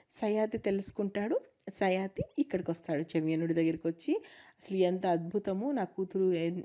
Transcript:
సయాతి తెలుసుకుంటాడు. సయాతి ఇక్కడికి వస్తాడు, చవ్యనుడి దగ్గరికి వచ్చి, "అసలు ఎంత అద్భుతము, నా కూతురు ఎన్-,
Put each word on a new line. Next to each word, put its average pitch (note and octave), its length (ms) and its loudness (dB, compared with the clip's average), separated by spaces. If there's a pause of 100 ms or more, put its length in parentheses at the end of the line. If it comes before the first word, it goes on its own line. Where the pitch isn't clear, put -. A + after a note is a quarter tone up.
(120)
సయాతి G#3+ 460 0
తెలుసుకుంటాడు. G3+ 800 -2 (340)
సయాతి F#3+ 500 0 (160)
ఇక్కడికి F3+ 320 -2
వస్తాడు, E3 460 -2
చవ్యనుడి D#3+ 360 0
దగ్గరికి E3 340 2
వచ్చి, A3 340 -2 (300)
"అసలు - 260 -6
ఎంత F#3 280 4
అద్భుతము, F#3+ 640 0
నా B3 120 0
కూతురు F#3 500 0
ఎన్-, E3+ 300 0